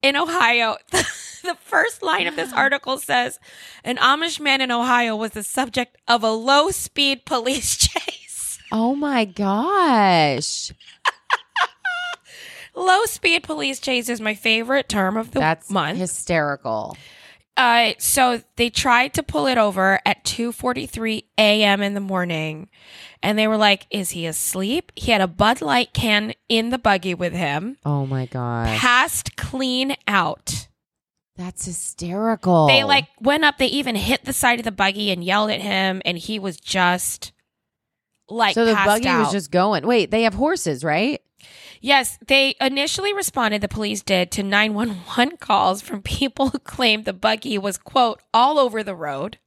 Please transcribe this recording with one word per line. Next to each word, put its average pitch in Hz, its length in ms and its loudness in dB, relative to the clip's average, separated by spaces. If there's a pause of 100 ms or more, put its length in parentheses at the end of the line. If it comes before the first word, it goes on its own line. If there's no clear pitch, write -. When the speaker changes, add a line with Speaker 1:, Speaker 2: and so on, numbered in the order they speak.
Speaker 1:
in 277 140 2
Ohio. 233 600 2 (160)
<laughs> 359 120 2 (380)
The 349 180 -4
first - 420 0
line 359 240 0
of 330 80 -4
this 294 180 -6
Speaker 2:
<gasps> - 0 -
Speaker 1:
article 269 460 0
says, - 400 -2 (460)
"An 247 140 -4
Amish 302 420 0
man 277 200 0
in 254 120 -2
Ohio 240 420 0
was 214 160 -4
the 214 140 -10
subject 254 520 -4 (120)
of 233 160 2
a 220 80 2
low-speed 277 920 0
police 254 520 -2
<laughs> - 0 -
chase." - 800 -4 (140)
Speaker 2:
Oh, 233 240 0
my 277 300 0
gosh. 202 1500 2 (400)
Speaker 1:
<laughs> - 340 -6 (1300)
Low-speed 370 680 2
police 277 380 -6
chase 247 280 -2
is 240 120 -4
my 214 140 -4
favorite 233 540 0
term 196 280 0
of 226 140 -4
the - 100 -2
Speaker 2:
That's 160 300 0
Speaker 1:
month. 180 280 -2
Speaker 2:
hysterical. 147 960 -4 (600)
Speaker 1:
Uh, 233 420 4
so 254 440 0 (140)
they 240 120 0
tried 254 460 0
to 320 80 -2
pull 285 240 -2
it 254 100 2
over 196 480 2
at - 220 0
two 233 260 -4
forty-three 226 720 -4 (140)
A 214 240 6
M 202 180 4
in 202 140 -2
the 202 60 -4
morning, 175 680 -4 (540)
and 208 160 0
they 214 100 2
were 220 80 0
like, 202 340 2
"Is 196 200 -4
he 170 160 -6
asleep?" 190 680 -4
He - 160 -4
had 208 120 4
a 190 40 2
Bud 208 360 2
Light 269 320 0
can 214 400 0 (160)
in 226 180 0
the 247 80 -2
buggy 190 380 0
with 175 180 -4
him. 170 500 -4
Speaker 2:
Oh, 143 220 0
my 131 220 -4
gosh. 117 520 -2
Speaker 1:
Passed 254 600 0
clean 262 580 -4 (100)
out. - 640 -4 (680)
Speaker 2:
That's 180 280 -12
hysterical. 180 1040 0
Speaker 1:
They, 269 180 6
like, 277 240 2 (120)
went 285 240 2
up, 294 140 4
they 269 80 2
even 254 280 -2
hit 214 320 -2
the 269 80 -6
side 240 240 2
of 233 60 -8
the 220 80 -4
buggy 196 380 0
and 175 140 -4
yelled 208 260 0
at 214 100 -4
him, 190 440 -2
and 175 120 -2
he 214 220 -8
was 190 200 -8
just, - 720 -2 (960)
like, 220 260 2
Speaker 2:
So 233 100 4
the 226 100 6
Speaker 1:
passed 196 120 4
Speaker 2:
buggy 220 220 4
Speaker 1:
out. 175 120 4
Speaker 2:
was - 120 2
just 196 180 -4
going. 180 360 2
Wait, 233 240 2
they 226 120 2
have 220 100 2
horses, 196 500 -2
right? 175 380 0 (600)
Speaker 1:
Yes, 262 440 2
they 269 320 4
initially 285 540 0
responded, 233 480 -2
the 202 80 -4
police 214 340 -4
did, 185 280 0
to 208 120 -4
nine 208 300 0
one 214 160 -2 (260)
one 277 220 0
calls 196 460 0
from 208 180 -10
people - 480 -2
who 269 100 -4
claimed 214 460 -2
the 208 80 -4
buggy 214 460 -2
was, 196 180 -4
quote, - 460 0 (100)
"all 269 260 4
over 226 240 2
the 196 120 -8
road." 139 520 -6